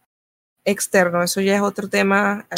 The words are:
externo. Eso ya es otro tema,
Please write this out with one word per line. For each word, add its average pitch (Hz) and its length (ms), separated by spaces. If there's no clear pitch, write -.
externo. 175 580
Eso 180 180
ya 196 140
es 202 60
otro 202 280
tema, 202 580